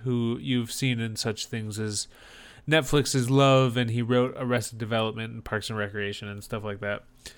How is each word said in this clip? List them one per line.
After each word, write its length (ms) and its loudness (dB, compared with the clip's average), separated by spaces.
who 380 0
you've 300 -2
seen 280 0
in 160 -4
such 300 -4
things 340 -8
as 280 -4
Netflix's 640 2
Love, 480 6
and 140 0
he 100 0
wrote 340 2
Arrested 440 -2
Development 520 -2
and 140 -12
Parks 240 -4
and 80 -6
Recreation 500 -4
and 160 -10
stuff 200 -6
like 160 -6
that. 240 -4